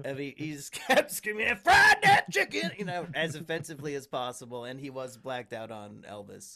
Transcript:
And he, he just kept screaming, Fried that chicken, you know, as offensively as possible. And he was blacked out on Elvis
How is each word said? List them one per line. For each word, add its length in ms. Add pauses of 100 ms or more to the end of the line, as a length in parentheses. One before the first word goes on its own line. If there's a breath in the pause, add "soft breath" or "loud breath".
And 140
he, 180
he 160
just 200
kept 380
screaming, 360 (100)
Fried 460
that 280
chicken, 480
you 60
know, 300
as 200
offensively 600
as 120
possible. 580
And 160
he 100
was 260
blacked 360
out 180
on 380
Elvis 460